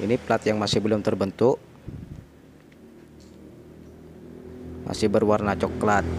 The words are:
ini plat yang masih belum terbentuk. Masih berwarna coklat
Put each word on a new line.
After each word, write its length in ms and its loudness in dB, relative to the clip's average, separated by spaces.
ini 160 2
plat 240 0
yang 160 2
masih 240 2
belum 240 2
terbentuk. 560 2
Masih 160 -2
berwarna 480 2
coklat 480 0